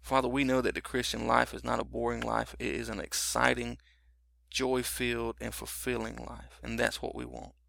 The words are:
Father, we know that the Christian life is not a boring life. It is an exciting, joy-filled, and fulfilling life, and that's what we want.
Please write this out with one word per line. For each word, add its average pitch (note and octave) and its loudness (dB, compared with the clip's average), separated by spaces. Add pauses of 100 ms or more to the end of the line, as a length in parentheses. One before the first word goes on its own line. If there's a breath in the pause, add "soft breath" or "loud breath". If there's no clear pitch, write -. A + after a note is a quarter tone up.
Father, C3 4
we C3+ 2
know C3 6
that A#2+ 2
the - -4
Christian A#2+ -2
life A#2+ 6
is A#2 -8
not A#2+ 0
a A2 -2
boring A#2 -2
life. A2+ -2
It A2 -2
is A2+ -4
an A2 -4
exciting, B2 2 (720 soft breath)
joy-filled, A#2+ 0
and A2+ -6
fulfilling A#2 -4
life, - -12
and A#2 -4
that's A#2 2
what - -6
we B2 -6
want. A#2+ -12 (160)